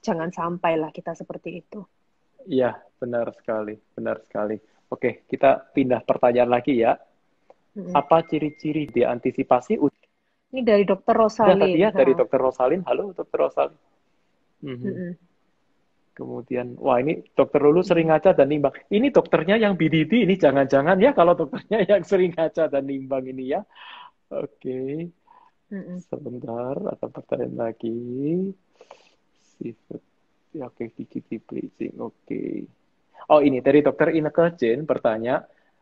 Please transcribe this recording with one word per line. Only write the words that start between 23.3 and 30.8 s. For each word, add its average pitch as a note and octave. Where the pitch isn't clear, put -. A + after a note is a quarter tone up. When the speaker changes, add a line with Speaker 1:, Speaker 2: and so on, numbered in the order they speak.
Speaker 2:
ya. F3+
Oke. C#3
Speaker 1:
Mm-mm. F3+
Speaker 2:
Sebentar, B2
ada -
pertanyaan B2
lagi. A2+
Sifat, -
ya B2+
oke, A#2